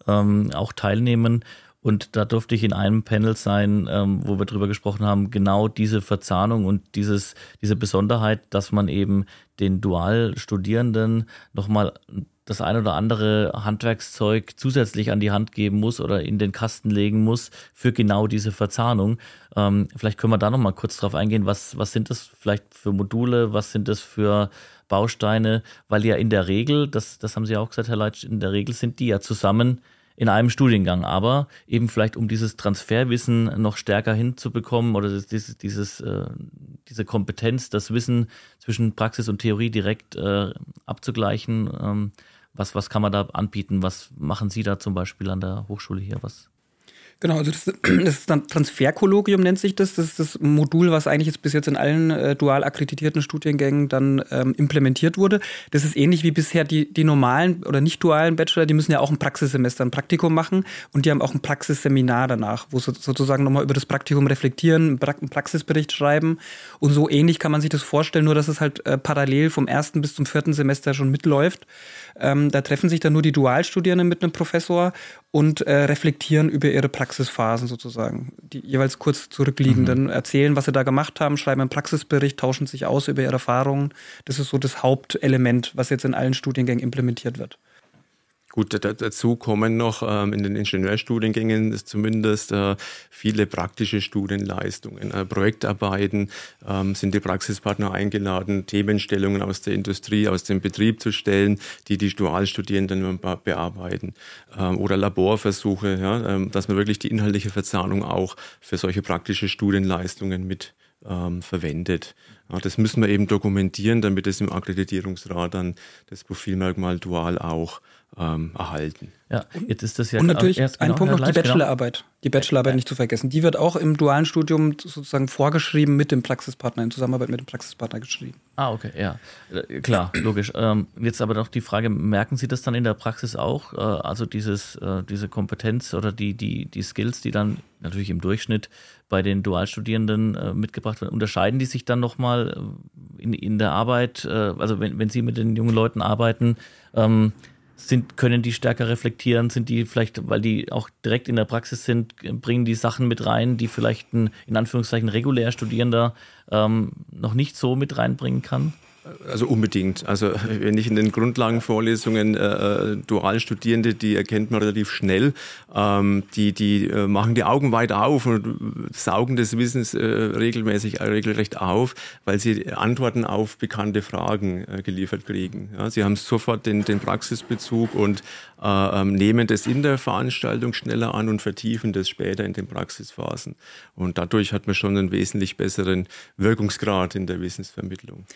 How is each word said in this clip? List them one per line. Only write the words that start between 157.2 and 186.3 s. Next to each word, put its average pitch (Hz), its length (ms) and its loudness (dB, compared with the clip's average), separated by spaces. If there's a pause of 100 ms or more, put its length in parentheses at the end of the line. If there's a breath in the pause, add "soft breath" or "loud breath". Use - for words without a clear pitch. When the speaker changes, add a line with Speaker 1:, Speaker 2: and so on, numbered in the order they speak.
Speaker 1:
nicht 139 240 0
so 127 180 0
mit 139 220 -2
reinbringen 127 440 0
kann? 135 300 -2 (580)
Speaker 3:
Also 113 160 -2
unbedingt. 101 640 0
Also 101 240 0 (160)
wenn 107 320 0
ich 110 80 0
in 110 80 0
den 107 160 4
Grundlagenvorlesungen, 113 1200 0
äh, 104 40 0 (540)
äh, 101 120 -4
Dualstudierende, 110 880 0
die 107 220 0
erkennt 104 340 -2
man 110 120 0
relativ 104 280 0
schnell, 101 440 2 (420 loud breath)
ähm, 101 480 2 (120)
die, 104 180 2
die, 101 360 2
äh, 101 160 0
machen 104 300 2
die 117 80 2
Augen 131 280 2
weit 113 200 2
auf 120 340 2
und 113 320 0 (360)
saugen 120 420 0
des 117 240 0
Wissens, 120 340 -2
äh, - 100 0
regelmäßig, 110 1000 0
äh, - 20 -6
regelrecht 107 580 -2
auf, 101 320 2 (320 loud breath)
weil 98 140 2
sie 104 340 -2
Antworten 117 520 -2
auf 107 340 -4
bekannte 104 420 -2
Fragen, 95 640 -4
äh, 95 140 -10
geliefert 95 460 -6
kriegen. 98 500 -8
Ja, 107 140 -4
sie 107 120 0
haben 101 120 2
sofort 113 500 -2
den, 104 180 0
den 101 160 0
Praxisbezug 113 920 -2
und, 101 280 2 (380 loud breath)
äh, - 60 -6 (360)
ähm, 98 120 2
nehmen 107 320 4
das 107 220 0
in 131 160 0
der 135 160 2
Veranstaltung 117 760 -2
schneller 117 400 -4
an 110 160 -2
und 104 140 0
vertiefen 110 500 -4
das 95 160 -2
später 95 340 -4
in 95 100 -6
den 98 120 -8
Praxisphasen. - 920 -10 (400 loud breath)
Und 90 220 -4
dadurch 92 340 0
hat 101 140 -4
man 101 80 0
schon 101 240 0
einen 95 140 0
wesentlich 95 460 -2
besseren 92 500 -2 (300 loud breath)